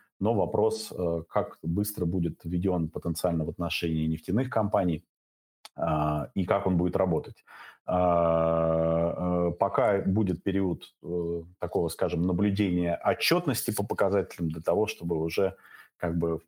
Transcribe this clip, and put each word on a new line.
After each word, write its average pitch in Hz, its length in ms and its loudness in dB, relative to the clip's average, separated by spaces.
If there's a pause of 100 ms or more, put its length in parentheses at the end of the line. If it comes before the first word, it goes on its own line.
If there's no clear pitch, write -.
(200)
но 107 140 2
вопрос, 107 640 0
э, 85 340 -2
как - 340 -2
быстро 87 420 -2
будет 85 400 -2
введен 87 440 0
потенциально 85 560 -2
в 80 40 -4
отношении 80 580 -2
нефтяных 92 420 -2
компаний, 98 540 0 (760)
а, 76 580 0
и 95 100 0
как 98 220 2
он 92 100 2
будет 90 180 0
работать. 90 480 0 (420)
А, 82 1600 2
э, - 100 0
пока 101 420 2
будет 95 420 0
период, 95 600 -2
э, 85 400 -4 (160)
такого, 87 300 -2
скажем, 87 380 -2
наблюдения 92 680 0
отчетности 139 760 0
по 104 140 -2
показателям 95 640 0
для 80 120 -6
того, 95 260 2
чтобы 85 340 -4
уже 92 340 0 (420)
как 85 200 -2
бы 82 220 0
в - 80 -14